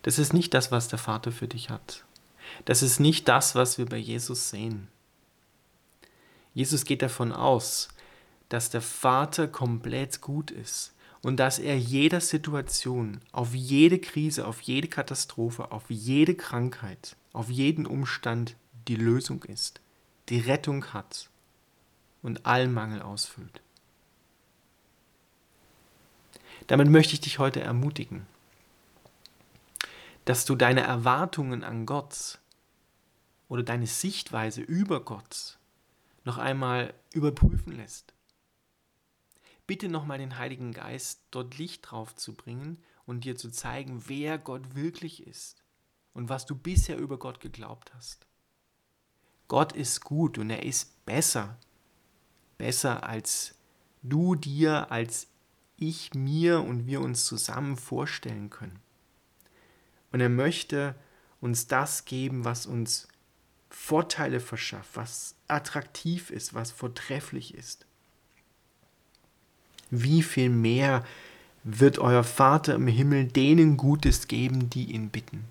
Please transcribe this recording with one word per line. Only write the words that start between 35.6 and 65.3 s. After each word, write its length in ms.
noch 140
einmal 560
überprüfen 640
lässt. 380
Bitte 220
nochmal 300
den 200
Heiligen 340
Geist, 580
dort 280
Licht 320
drauf 240
zu 200
bringen 480
und 180
dir 120
zu 140
zeigen, 560
wer 320
Gott 360
wirklich 520
ist 360
und 140
was 180
du 80
bisher 440
über 200
Gott 220
geglaubt 540
hast. 320
Gott 240
ist 280
gut 380
und 120
er 120
ist 420
besser. 540
Besser, 460
als 500
du 320
dir, 560
als 360
ich 380
mir 480
und 240
wir 140
uns 260
zusammen 500
vorstellen 760
können. 280
Und 100
er 80
möchte 640
uns 260
das 380
geben, 400
was 220
uns 420
Vorteile 720
verschafft, 540
was 400